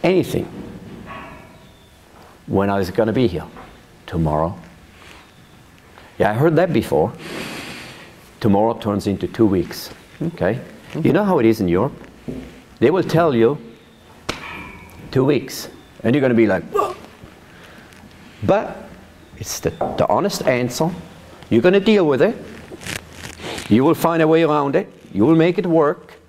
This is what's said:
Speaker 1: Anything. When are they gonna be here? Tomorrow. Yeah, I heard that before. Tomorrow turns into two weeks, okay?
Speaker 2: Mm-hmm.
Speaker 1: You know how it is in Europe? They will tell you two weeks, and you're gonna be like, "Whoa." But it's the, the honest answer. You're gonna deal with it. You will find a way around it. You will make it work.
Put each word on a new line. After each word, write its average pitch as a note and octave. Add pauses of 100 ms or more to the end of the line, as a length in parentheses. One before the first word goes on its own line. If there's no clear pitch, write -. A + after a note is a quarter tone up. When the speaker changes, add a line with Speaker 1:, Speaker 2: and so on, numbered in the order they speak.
Speaker 1:
Anything. E3+ (2000)
When G2+
are G2
they F2+
gonna A2
be B2
here? E2+ (600)
Tomorrow. D#2+ (1600)
Yeah, G2+
I G#2+
heard D3+
that F3
before. F#2 (1300)
Tomorrow A2
turns G2+
into F#2
two A2+
weeks, - (320)
okay? D#3+
Speaker 2:
Mm-hmm. -
Speaker 1:
You -
know G3
how F#3
it A2+
is A2+
in G2
Europe? F#2 (840)
They C3
will F3+
tell E3
you A#2+ (1500)
two C3
weeks, - (360)
and A#2
you're C#3+
gonna B2+
be A2
like, F#2
"Whoa." - (1500)
But G3 (600)
it's -
the, -
the -
honest -
answer. B2 (640)
You're A2+
gonna F#3+
deal G3
with C3+
it. A3 (1300)
You A2+
will D#3
find E3
a D#3
way D#3+
around D3
it. G3+ (200)
You G2+
will D#3+
make E3+
it F3
work. D#3+ (160)